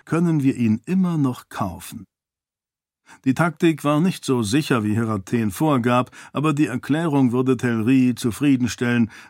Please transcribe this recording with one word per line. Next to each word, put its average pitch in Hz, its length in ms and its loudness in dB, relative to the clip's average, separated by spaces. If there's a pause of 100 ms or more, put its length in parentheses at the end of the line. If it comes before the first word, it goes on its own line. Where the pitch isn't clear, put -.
können 165 380 0
wir 131 140 2
ihn 110 280 0
immer 180 340 0
noch 131 300 -2
kaufen.“ 90 560 -10 (1200)
Die 131 100 2
Taktik 160 500 0
war 147 160 0
nicht 180 240 0
so 127 180 0
sicher, 117 420 0
wie 107 100 0
Heraten 110 560 -2
vorgab, 123 600 0 (220)
aber 151 200 0
die 147 140 0
Erklärung 139 680 0
würde 127 240 2
Telri 123 580 2
zufriedenstellen, 120 960 0 (180)